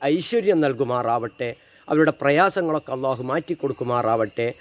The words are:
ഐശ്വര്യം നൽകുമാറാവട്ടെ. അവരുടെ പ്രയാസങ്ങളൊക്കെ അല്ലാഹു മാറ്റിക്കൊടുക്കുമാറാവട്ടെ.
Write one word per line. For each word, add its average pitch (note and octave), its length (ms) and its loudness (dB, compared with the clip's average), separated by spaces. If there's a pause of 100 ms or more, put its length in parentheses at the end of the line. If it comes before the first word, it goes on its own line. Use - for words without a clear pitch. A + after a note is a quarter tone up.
ഐശ്വര്യം F3+ 580 2
നൽകുമാറാവട്ടെ. A#2+ 880 -2 (380)
അവരുടെ D#3 340 4
പ്രയാസങ്ങളൊക്കെ D#3 720 0
അല്ലാഹു C3 320 -2
മാറ്റിക്കൊടുക്കുമാറാവട്ടെ. A#2+ 1200 -2 (140)